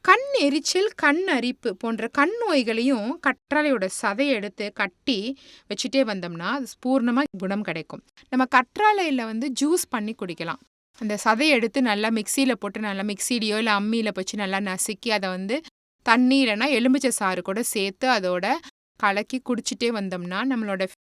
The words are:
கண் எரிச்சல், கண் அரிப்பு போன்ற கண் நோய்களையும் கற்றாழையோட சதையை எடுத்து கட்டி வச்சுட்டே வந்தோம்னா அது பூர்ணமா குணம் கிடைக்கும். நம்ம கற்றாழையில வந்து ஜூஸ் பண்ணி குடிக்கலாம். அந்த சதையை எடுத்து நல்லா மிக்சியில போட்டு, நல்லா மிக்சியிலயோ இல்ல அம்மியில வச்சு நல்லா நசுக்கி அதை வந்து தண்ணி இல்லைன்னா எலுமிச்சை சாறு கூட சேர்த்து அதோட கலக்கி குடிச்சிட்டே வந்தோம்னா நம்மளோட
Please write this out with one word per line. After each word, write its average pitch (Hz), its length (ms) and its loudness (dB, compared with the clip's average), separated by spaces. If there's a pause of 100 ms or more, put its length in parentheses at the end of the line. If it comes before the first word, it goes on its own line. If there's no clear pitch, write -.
கண் 508 320 4
எரிச்சல், 359 600 2
கண் 311 320 2
அரிப்பு 247 420 -2
போன்ற 226 380 -4
கண் 294 240 2 (160)
நோய்களையும் 247 800 0
கற்றாழையோட 269 640 0 (120)
சதையை 226 260 0
எடுத்து 208 460 -4
கட்டி 214 640 -4 (300)
வச்சுட்டே 208 340 0
வந்தோம்னா 180 380 -4
அது 226 280 -4 (180)
பூர்ணமா 240 380 2 (140)
குணம் 196 240 -4
கிடைக்கும். 165 400 -8 (280)
நம்ம 262 160 2 (100)
கற்றாழையில 359 600 2
வந்து 233 360 -4 (100)
ஜூஸ் 320 280 2
பண்ணி 220 260 -4
குடிக்கலாம். 170 440 -8 (400)
அந்த 208 240 -2
சதையை 226 240 4
எடுத்து 247 340 4
நல்லா 214 280 2
மிக்சியில 226 420 2
போட்டு, 214 280 -4
நல்லா 202 220 -4
மிக்சியிலயோ 208 560 -2
இல்ல 214 220 2
அம்மியில 220 340 0
வச்சு 190 240 -6
நல்லா 196 220 -2
நசுக்கி 196 500 -6
அதை 202 200 0
வந்து 196 320 -4 (420)
தண்ணி 254 420 6
இல்லைன்னா 226 240 0
எலுமிச்சை 262 420 4
சாறு 185 300 -2
கூட 196 220 -4
சேர்த்து 202 460 -2
அதோட 185 440 0 (440)
கலக்கி 214 480 -2
குடிச்சிட்டே 233 440 -2
வந்தோம்னா 185 600 -6
நம்மளோட 202 380 -2 (160)